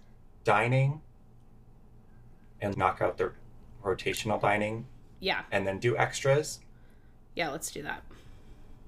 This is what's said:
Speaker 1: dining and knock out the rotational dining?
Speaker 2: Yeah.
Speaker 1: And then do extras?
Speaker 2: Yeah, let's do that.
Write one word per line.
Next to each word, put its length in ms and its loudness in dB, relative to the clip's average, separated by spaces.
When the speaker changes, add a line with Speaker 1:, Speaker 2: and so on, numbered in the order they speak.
Speaker 1:
dining 560 4
and 160 -2
knock 240 4
out 160 2
the 160 0
rotational 580 0
dining? 440 2
Speaker 2:
Yeah. 220 -2
Speaker 1:
And 160 2
then 120 0
do 180 2
extras? 600 2
Speaker 2:
Yeah, 140 0
let's 220 -6
do 120 -10
that. 200 -8